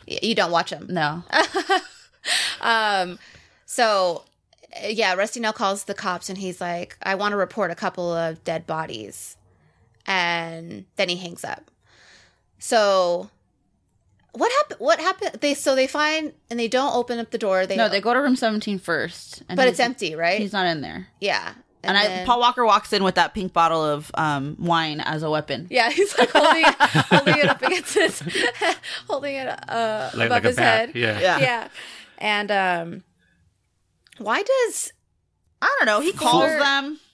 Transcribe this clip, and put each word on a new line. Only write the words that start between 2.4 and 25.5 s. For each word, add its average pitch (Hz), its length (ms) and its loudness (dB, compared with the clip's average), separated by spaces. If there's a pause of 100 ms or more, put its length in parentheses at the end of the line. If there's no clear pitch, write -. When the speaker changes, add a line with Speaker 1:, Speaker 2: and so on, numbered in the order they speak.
Speaker 1:
Um, 208 580 0 (480)
so, 190 580 0 (580)
uh, - 60 -8
yeah, 208 260 2
Rusty 214 260 -2
Nail 220 120 -2
calls 202 320 -2
the 196 100 -8
cops, 185 340 -6
and 190 100 -10
he's 185 220 -8
like, 175 420 -8
"I 196 120 -2
wanna 202 220 -2
report 185 340 -2
a 170 40 -6
couple 175 380 -4
of 165 320 -4
dead 165 220 -4
bodies." - 680 -8 (720)
And 170 760 -4 (120)
then 190 120 0
he 175 80 -2
hangs 175 280 -12
up. - 260 -10 (880)
So, 190 720 2 (1000)
what 392 200 0 (160)
hap-, - 120 -12
what 302 200 2
happened? 370 400 -2
They, 285 140 2
so 277 200 0
they 262 120 4
find, 302 460 -2 (180)
and 233 80 -6
they 233 100 0
don't 254 260 0
open 240 240 -2
up 226 120 -8
the 233 80 -6
door. 190 280 2
They 196 100 -2
Speaker 2:
No, 220 120 4
they 202 120 0
go 226 140 2
to 254 60 4
room 262 160 2
seventeen 214 420 -2
first. - 680 -6
And 185 80 -6
Speaker 1:
But 262 120 6
it's 175 100 0
Speaker 2:
he's, 247 60 4
Speaker 1:
empty, 214 300 -4
right? 170 260 0
Speaker 2:
he's 202 120 -4
not 190 140 0
in 165 140 0
there. 110 280 -12 (120)
Speaker 1:
Yeah. 110 340 -4 (300)
Speaker 2:
And 196 140 2
I, 208 80 4
Speaker 1:
then 185 200 -4
Speaker 2:
Paul 240 120 2
Walker 240 260 2
walks 214 280 4
in 202 100 2
with 190 140 2
that 170 180 2
pink 185 180 -6
bottle 165 320 2
of, 151 300 -2
um, 147 460 -2
wine 160 400 0
as 156 240 -4
a 151 60 -2
weapon. 151 380 -4